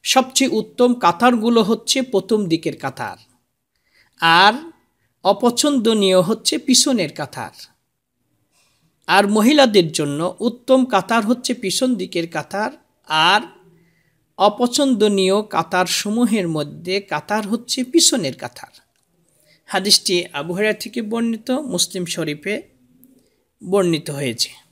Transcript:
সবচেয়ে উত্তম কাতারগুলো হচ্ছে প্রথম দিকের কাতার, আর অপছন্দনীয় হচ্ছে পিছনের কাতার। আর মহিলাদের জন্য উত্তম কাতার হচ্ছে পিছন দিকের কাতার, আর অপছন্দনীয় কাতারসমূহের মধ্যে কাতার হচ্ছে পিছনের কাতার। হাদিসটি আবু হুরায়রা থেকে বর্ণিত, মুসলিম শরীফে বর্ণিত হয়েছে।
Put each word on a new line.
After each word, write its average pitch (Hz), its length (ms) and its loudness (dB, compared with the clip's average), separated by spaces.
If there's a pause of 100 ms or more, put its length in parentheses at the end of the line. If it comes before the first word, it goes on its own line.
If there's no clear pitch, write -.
সবচেয়ে 254 480 0
উত্তম 247 420 0
কাতারগুলো 233 680 2
হচ্ছে 226 380 -2
প্রথম 208 440 -2
দিকের 160 320 -4
কাতার, 127 400 -10 (1040)
আর 175 320 6 (720)
অপছন্দনীয় 220 960 2
হচ্ছে 214 360 -2
পিছনের 247 560 0
কাতার। 127 380 -12 (1600)
আর 202 200 4
মহিলাদের 214 640 4
জন্য 151 480 -4
উত্তম 247 460 0
কাতার 220 400 0
হচ্ছে 247 280 -2
পিছন 247 420 -2
দিকের 180 320 -6
কাতার, 180 440 -6 (360)
আর 165 340 2 (960)
অপছন্দনীয় 208 1040 2
কাতারসমূহের 202 1040 -2
মধ্যে 160 540 -6
কাতার 202 460 -4
হচ্ছে 233 360 -4
পিছনের 247 520 0
কাতার। - 460 -16 (840)
হাদিসটি 190 680 0
আবু 151 200 -8
হুরায়রা 214 200 -2
থেকে - 280 -8
বর্ণিত, 226 500 -6
মুসলিম 196 540 -4
শরীফে 170 560 -6 (1080)
বর্ণিত 175 400 0
হয়েছে। 139 400 -6 (220)